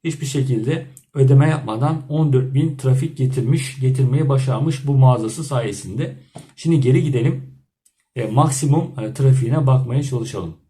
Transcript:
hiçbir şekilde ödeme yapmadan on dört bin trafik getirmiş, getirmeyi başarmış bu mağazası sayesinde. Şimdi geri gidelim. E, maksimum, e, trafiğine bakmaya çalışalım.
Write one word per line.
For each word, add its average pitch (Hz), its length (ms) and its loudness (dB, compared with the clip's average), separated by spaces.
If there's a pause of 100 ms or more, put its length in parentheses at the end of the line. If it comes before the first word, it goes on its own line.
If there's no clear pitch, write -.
hiçbir 151 220 -6
şekilde 131 600 -2 (280)
ödeme 139 360 6
yapmadan 147 600 -2
on 151 240 0
dört 131 200 0
bin 156 240 0
trafik 131 400 0
getirmiş, 131 640 -2
getirmeyi 131 500 0
başarmış 135 580 -2
bu 143 60 0
mağazası 127 500 4
sayesinde. 110 720 -6 (400)
Şimdi 160 240 0
geri 127 240 4
gidelim. 131 400 -2 (720)
E, 113 100 -6
maksimum, 139 680 0 (100)
e, 107 120 -8
trafiğine 131 540 2
bakmaya 131 360 0
çalışalım. 107 500 -8 (160)